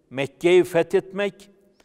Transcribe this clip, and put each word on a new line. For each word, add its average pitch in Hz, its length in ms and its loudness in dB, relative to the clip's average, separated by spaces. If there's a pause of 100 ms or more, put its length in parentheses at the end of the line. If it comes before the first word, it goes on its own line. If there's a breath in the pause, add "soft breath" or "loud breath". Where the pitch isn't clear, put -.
(100)
Mekke'yi 170 540 0
fethetmek 190 880 -4 (340 soft breath)